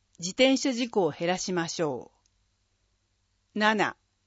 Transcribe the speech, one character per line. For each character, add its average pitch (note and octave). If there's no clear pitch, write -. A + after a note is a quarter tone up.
自 F3
転 C4
車 C4+
事 A#3
故 G#3
を D3+
減 E3
ら F3+
し -
ま E3
し -
ょ C#3+
う。 G#3
七、 G#3